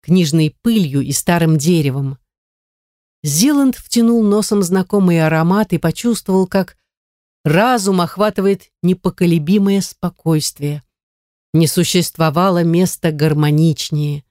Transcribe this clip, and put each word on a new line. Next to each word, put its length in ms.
книжной 560
пылью 400
и 100
старым 460
деревом. 640
Зеланд 520
втянул 480
носом 380
знакомый 640
аромат 480
и 60
почувствовал, 680
как 320
разум 580
охватывает 680
непоколебимое 1000
спокойствие. 1000
Не 100
существовало 960
места 480
гармоничнее. 1200